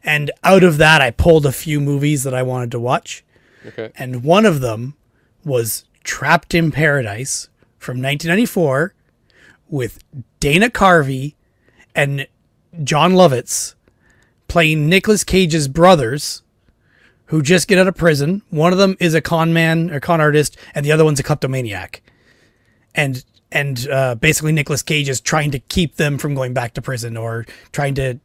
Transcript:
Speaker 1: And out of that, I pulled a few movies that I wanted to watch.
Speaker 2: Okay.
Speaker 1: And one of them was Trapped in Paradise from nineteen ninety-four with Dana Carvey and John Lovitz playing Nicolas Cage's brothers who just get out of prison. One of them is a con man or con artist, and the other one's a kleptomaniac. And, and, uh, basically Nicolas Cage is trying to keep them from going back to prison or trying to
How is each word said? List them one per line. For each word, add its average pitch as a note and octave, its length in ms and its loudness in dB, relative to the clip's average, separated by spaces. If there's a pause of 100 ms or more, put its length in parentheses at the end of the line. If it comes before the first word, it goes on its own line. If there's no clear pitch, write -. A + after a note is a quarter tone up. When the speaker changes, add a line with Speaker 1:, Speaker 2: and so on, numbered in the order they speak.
Speaker 1:
And D3 260 -2 (140)
out F#3+ 200 6
of E3+ 140 4
that, D#3 240 6
I B2+ 80 2
pulled D#3+ 380 4
a C3+ 40 2
few D3 300 -6
movies C#3+ 440 -2
that C3 100 -4
I B2+ 80 -2
wanted B2+ 300 -4
to B2 60 -6
watch. B2 460 -4 (400)
Speaker 2:
Okay. A2 320 -14
Speaker 1:
And B2+ 260 -10
one F3+ 220 4
of D#3+ 160 2
them A#2+ 320 -6 (500)
was A#2+ 400 -4 (200)
Trapped - 500 -2
in E3 160 2
Paradise C#3 800 -2 (300)
from B2+ 200 -10
nineteen C#3+ 300 -4
ninety-four E3+ 640 0 (760)
with B2+ 300 -6 (420)
Dana F3 300 2
Carvey D3 640 2 (600)
and C#3 320 -4 (560)
John D3+ 300 2
Lovitz E3+ 600 2 (760)
playing D#3 400 0
Nicolas F#3+ 360 2
Cage's E3 440 0
brothers D3+ 760 2 (840)
who D#3 160 0
just D#3 260 2
get F3+ 120 4
out F#3 80 4
of F#3+ 100 -4
prison. E3 540 0
One E3 200 2
of F#3 60 2
them F#3+ 220 4
is E3 160 0
a D#3+ 60 2
con E3 320 0
man E3 360 0
or D3 100 -6
con E3 220 0
artist, D3+ 340 2 (200)
and C#3+ 100 -4
the D3 60 0
other D#3+ 120 4
one's D3+ 160 2
a C3+ 40 -6
kleptomaniac. B2+ 800 -6 (880)
And, C3+ 320 -4 (260)
and, C#3 380 -4
uh, C3+ 260 0
basically D#3 360 0
Nicolas D3+ 320 -2
Cage D3 260 -4
is B2+ 100 -6
trying D3+ 300 -2
to C#3 100 -4
keep - 360 -4
them D3 240 -2
from D3 160 -6
going B2+ 180 -6
back A#2+ 220 -6
to C3+ 60 -8
prison A#2 360 -8
or A2+ 300 -8 (240)
trying C#3+ 240 -4
to C3 300 -4